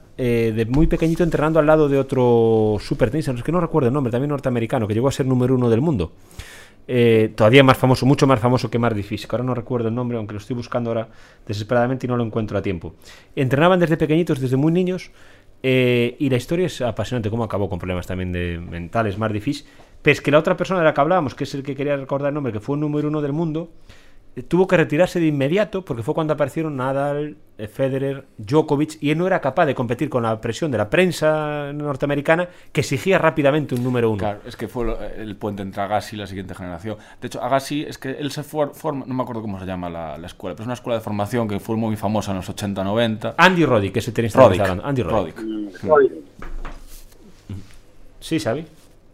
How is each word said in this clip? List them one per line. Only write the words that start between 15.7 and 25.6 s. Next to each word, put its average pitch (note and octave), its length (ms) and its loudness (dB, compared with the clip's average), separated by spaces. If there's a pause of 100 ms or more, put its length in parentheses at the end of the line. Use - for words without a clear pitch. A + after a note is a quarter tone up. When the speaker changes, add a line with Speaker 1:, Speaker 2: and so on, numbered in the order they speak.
Speaker 1:
y C#3+ 140 0
la B2 60 2
historia E3+ 280 -2
es - 160 -6
apasionante, A2 480 -2
cómo A#2 140 -2
acabó G2+ 260 -2
con F#2 80 -6
problemas F2+ 300 -4
también F#2 240 -4
de F2 280 -4
mentales, F2+ 600 -4
Mardy G#2+ 200 -2
Fish. C#3+ 240 -6 (380)
Pero D3 120 4
es - 80 -2
que C#3 100 0
la D3 80 8
otra F3 180 0
persona F3+ 220 -2
de D#3+ 60 4
la D3+ 100 6
que C#3+ 60 2
hablábamos, D#3 340 2
que - 80 -6
es C3+ 100 -8
el C#3 80 -6
que C3 140 -8
quería C#3+ 200 -2
recordar C#3 340 -4
el C#3 40 -6
nombre, C#3+ 180 -4
que G#2 80 -6
fue C#3 160 -4
número D3 320 -2
uno D3+ 140 -2
del C#3 120 -4
mundo, D#3+ 360 -4 (680)
eh, - 80 -12
tuvo F#3 240 2
que F#3 100 4
retirarse D#3+ 420 2
de E3 60 2
inmediato D#3+ 580 0